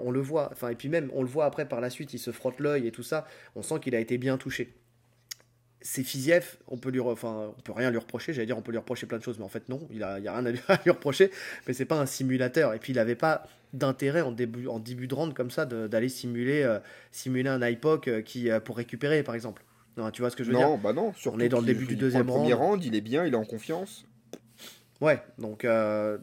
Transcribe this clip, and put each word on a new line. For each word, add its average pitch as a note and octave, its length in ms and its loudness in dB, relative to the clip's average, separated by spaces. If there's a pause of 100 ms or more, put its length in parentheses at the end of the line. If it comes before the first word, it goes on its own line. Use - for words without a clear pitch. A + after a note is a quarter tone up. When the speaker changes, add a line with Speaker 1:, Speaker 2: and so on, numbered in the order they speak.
Speaker 1:
on B2 80 -2
le C3 80 0
voit. C#3+ 320 0
Enfin, - 160 -6
et A#2 80 -4
puis C#3 120 -8
même, D3+ 240 0
on C3+ 100 0
le B2+ 60 0
voit D3 180 2
après C#3 220 -2
par A#2 120 -4
la B2 100 -2
suite, C#3+ 240 -10
il B2 40 -8
se A#2+ 120 -8
frotte B2 300 -4
l'œil D3 260 0
et A2+ 60 -2
tout A#2+ 120 -10
ça. D#3 220 -2 (300)
On G#2+ 60 -8
sent D#3 180 -2
qu'il B2+ 160 0
a A2+ 40 4
été A#2 160 0
bien C3 220 2
touché. C3 360 -6 (1080)
C'est - 200 -4
Fiziev, C#3+ 540 2 (100)
on B2+ 120 -8
peut B2+ 100 -8
lui B2+ 100 0
re-, A#2+ 140 2
enfin, A2 440 -6
on - 40 -20
peut - 100 -14
rien A#2+ 220 0
lui A2+ 60 0
reprocher, A#2 340 -6
j'allais A#2+ 140 -4
dire A#2 120 -2
on G#2+ 40 -8
peut A#2 100 -8
lui A2+ 60 -2
reprocher A#2 280 -6
plein A#2 120 -4
de A2 40 -14
choses, A2+ 160 -8
mais G#2+ 60 -10
en G2 40 -10
fait A2 200 -12
non, C#3 240 -8
il G#2+ 100 -8
a, G2 160 -6
il G2+ 60 -8
y - 20 -6
a F2+ 60 -6
rien B2 120 -4
à A#2+ 60 0
lui, A#2+ 140 -2
<laughs> - 40 0
à F#3+ 140 6
lui F3 80 6
reprocher, F#3 400 4 (380)
mais B2+ 60 0
c'est B2+ 100 -4
pas D#3 160 2
un C3+ 60 2
simulateur, C3 680 2
et A2 60 -6
puis - 120 -6
il B2 60 2
avait A#2 160 4
pas D#3 320 2 (260)
d'intérêt C#3 500 2
en C3 100 -2
début, A#2+ 340 -4
en A#2 140 -4
début B2 260 -8
de C3+ 80 -4
round D3+ 180 -2
comme B2 180 -4
ça D#3 140 -2
de, A2+ 220 -4
d'aller A2+ 220 2
simuler, B2+ 540 0
euh, A2 180 2 (320)
simuler B2+ 380 -2
un B2+ 140 0
I A#2+ 120 2
poc, D3+ 320 2
euh, A2+ 120 2
qui, A#2 300 -2
euh, A2 80 4
pour A2 200 -8
récupérer C#3+ 440 0
par A#2+ 140 -4
exemple. A2+ 280 -10 (320)
Non, A2 140 -4
tu A#2+ 120 -8
vois B2 80 2
ce - 40 -6
que C3+ 80 -4
je A#2 60 -4
veux B2+ 60 4
Speaker 2:
Non, C3+ 200 8
Speaker 1:
dire ? B2 40 0
Speaker 2:
bah G#2 140 2
non, G3 200 0
surtout A2 260 -4
Speaker 1:
On - 20 2
est A#2+ 80 6
dans A#2+ 120 4
le A#2 60 2
Speaker 2:
qu'il, B2+ 80 6
Speaker 1:
début B2+ 120 -2
du A#2+ 60 -2
Speaker 2:
il G#2 60 -2
Speaker 1:
deuxième B2 280 4
Speaker 2:
prend B2+ 80 0
le C#3 60 4
premier B2 140 4
Speaker 1:
round. C#3+ 160 4
Speaker 2:
round, G3 140 2
il A2 120 0
est G#2+ 40 0
bien, B2 240 0
il C#3+ 100 2
est - 20 4
en A2 80 0
confiance. D#3+ 640 -8 (920)
Speaker 1:
Ouais, D3 220 4 (160)
donc, A2 260 -6
euh, G#2+ 580 2